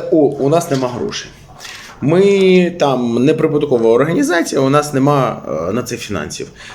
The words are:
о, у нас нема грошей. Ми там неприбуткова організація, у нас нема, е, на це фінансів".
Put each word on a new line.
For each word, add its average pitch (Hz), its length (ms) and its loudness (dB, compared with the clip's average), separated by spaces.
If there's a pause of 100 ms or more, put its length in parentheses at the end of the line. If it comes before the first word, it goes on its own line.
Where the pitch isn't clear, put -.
(120)
о, 175 40 4
у 139 320 2
нас 165 220 0
нема 131 180 -2
грошей. - 420 -8 (720)
Ми 185 800 4
там 123 460 0
неприбуткова 143 680 2
організація, 165 680 0
у 135 100 2
нас 143 240 0
нема, 135 480 0 (260)
е, 95 40 -4
на 120 100 -4
це 120 140 -8
фінансів". 85 500 -8 (280)